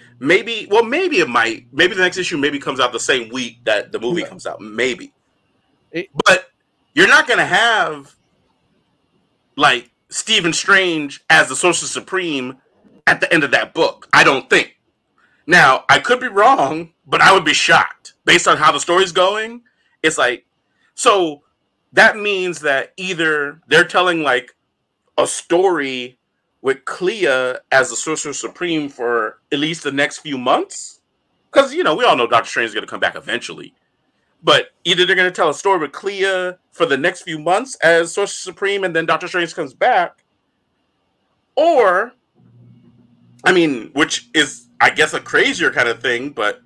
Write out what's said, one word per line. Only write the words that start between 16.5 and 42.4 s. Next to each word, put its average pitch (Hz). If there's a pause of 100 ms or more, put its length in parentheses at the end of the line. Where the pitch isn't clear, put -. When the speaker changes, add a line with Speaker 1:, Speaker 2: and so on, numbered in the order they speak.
Speaker 1:
but 135
I 170
would 190
be 147
shocked - (100)
based 170
on 160
how 151
the 143
story's 180
going. 214 (420)
It's 160
like, 127 (480)
so 180 (500)
that 208
means 185
that 139
either 160
they're 156
telling, 175
like, 127 (640)
a 131
story 143 (440)
with 131
Clea 185 (460)
as 127
the 113
Sorcerer 151
Supreme 160
for 117 (100)
at 143
least 160
the 143
next 143
few 147
months. - (500)
'Cause, 269
you 349
know, 156
we 240
all 175
know 120
Doctor 117
Strange 120
is 104
gonna 98
come 101
back 90
eventually. 85 (680)
But 147 (140)
either 180
they're 180
gonna 180
tell 175
a 139
story 196
with 147
Clea 190 (180)
for 170
the 139
next 175
few 160
months 190
as 165
Sorcerer 196
Supreme 196
and 175
then 160
Doctor 165
Strange 170
comes 143
back. 208 (1300)
Or, 247 (1300)